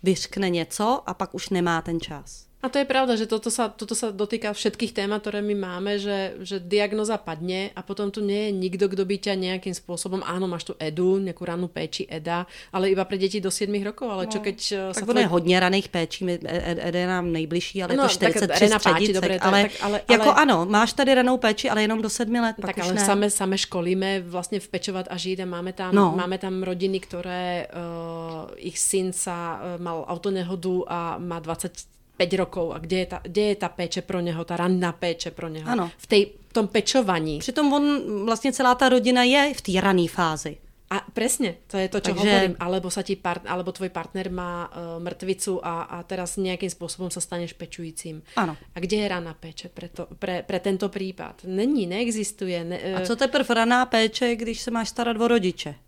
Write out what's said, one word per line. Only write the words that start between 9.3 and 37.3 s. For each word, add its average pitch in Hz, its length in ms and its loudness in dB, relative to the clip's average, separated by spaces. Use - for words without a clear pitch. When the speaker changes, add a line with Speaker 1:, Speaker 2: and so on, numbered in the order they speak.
Speaker 2:
nejakým 185 400 -4
spôsobom, 185 480 -6
áno, 185 240 -2
máš 170 160 -6
tu - 160 -8
edu, 180 400 2
nejakú 180 240 -6
rannú 175 240 -4
péči 160 400 -6
eda, 170 400 -4
ale 190 160 2
iba 190 160 4
pre 185 160 -4
deti 190 160 0
do 185 160 -2
siedmých 202 400 -2
rokov, 240 160 -6
ale 190 240 -2
čo 214 80 -2
Speaker 1:
No. 214 80 -2
Speaker 2:
keď, 196 80 -6
eh, 202 40 -2
Speaker 1:
Tak - 0 -
Speaker 2:
sa 202 80 -4
Speaker 1:
ono 240 160 4
je 208 80 4
Speaker 2:
tvoj - 20 0
Speaker 1:
hodně 180 160 6
raných 185 320 2
péčí, 170 320 -2
my, 180 160 0
e, 143 160 -4
e, 170 320 -2
Eda 170 100 0
je 180 80 0
nám 180 240 0
nejbližší, 165 540 -2
ale 175 100 0
Speaker 2:
No, 277 80 4
Speaker 1:
je 247 60 6
to - 80 2
Speaker 2:
tak - 160 4
Speaker 1:
čtyřicet 208 140 4
tři - 80 8
Speaker 2:
Rena 208 140 6
Páči, 185 100 4
Speaker 1:
středice, 202 80 2
Speaker 2:
dobre, 185 160 2
to 190 40 2
je 185 60 0
Speaker 1:
ale 190 240 6
Speaker 2:
tak, 208 80 0
ale, 202 280 0
Speaker 1:
jako 226 140 8
Speaker 2:
ale 285 80 8
Speaker 1:
ano, 202 240 6
máš 214 280 4
tady 269 200 4
ranou 254 240 6
péči, 233 320 2
ale 220 160 2
jenom 220 160 0
do 220 80 -2
sedmi 233 320 0
let, 226 200 0
pak - 40 -6
Speaker 2:
Tak 202 120 -4
Speaker 1:
už 185 120 -2
Speaker 2:
ale 185 40 2
Speaker 1:
ne. 202 120 2
Speaker 2:
same, 202 240 4
same 196 320 0
školíme 185 640 0
vlastne 180 320 -6
v 180 160 -6
Pečovať 185 400 -4
a - 80 -8
žiť 185 180 -4
a 185 60 -4
máme 180 320 -6
tam, 185 180 -2
Speaker 1:
No. 185 220 6
Speaker 2:
máme 185 240 -2
tam 190 240 -4
rodiny, 185 320 -2
ktoré, 180 720 -6
eh, 165 1040 -10
ich - 80 -4
syn 185 320 0
sa, 170 480 -6
eh, 175 160 -8
mal 170 320 -6
autonehodu 180 800 -2
a 170 320 -4
má 175 180 -6
dvadsaťpäť 165 1000 -4
rokov 175 320 -2
a - 80 -8
kde 165 180 -2
je 185 80 0
tá, 180 180 -10
kde 190 180 -2
je 208 140 4
tá 202 140 -4
péče 175 320 -4
pro 180 220 -2
neho, 170 240 -2
tá 175 80 -4
ranná 180 400 2
péče 170 360 -2
pro 170 200 -8
neho? 156 160 -10
Speaker 1:
Ano. 214 300 0
Speaker 2:
V - 100 -20
tej, 202 240 6
tom 226 120 4
pečovaní. 180 720 2